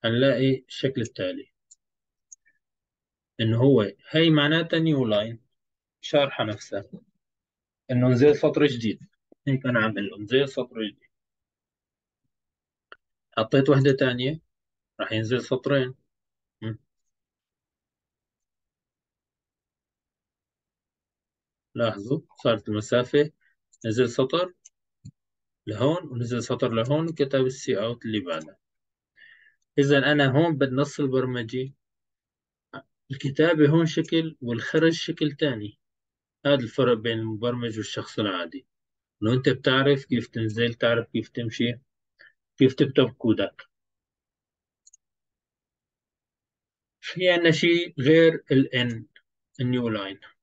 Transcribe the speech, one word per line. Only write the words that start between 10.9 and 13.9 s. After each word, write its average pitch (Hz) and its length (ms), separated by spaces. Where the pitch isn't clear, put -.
حطيت 135 320
وحدة 139 220